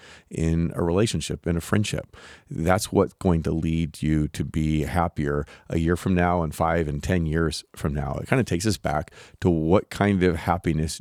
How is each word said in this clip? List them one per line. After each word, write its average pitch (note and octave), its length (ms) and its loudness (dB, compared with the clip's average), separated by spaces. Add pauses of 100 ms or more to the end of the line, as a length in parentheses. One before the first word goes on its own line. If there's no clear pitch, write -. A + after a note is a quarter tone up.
(300)
in E2 440 0
a F2 80 -2
relationship, E2+ 640 0
in E2+ 100 0
a E2+ 40 -2
friendship. - 540 -2 (360)
That's F#2 420 0
what's G2 220 4
going E2 300 2
to E2 60 -2
lead E2 520 -2
you D2+ 260 2
to - 160 -6
be D#2 380 0
happier D2 640 -2 (240)
a E2 80 0
year E2 180 2
from F#2+ 180 0
now F2 280 2
and D2+ 120 -4
five E2 320 0
and D2 160 -4
ten F2+ 220 0
years D#2+ 400 -2 (100)
from D2 200 -4
now. C#2+ 260 -4
It - 80 -10
kinda B2+ 160 2
takes F#2 220 -2
us G2+ 100 0
back D2+ 360 -4 (280)
to F#2 80 2
what E2 400 2
kind G2+ 340 0
of E2+ 140 4
happiness D#2+ 640 -2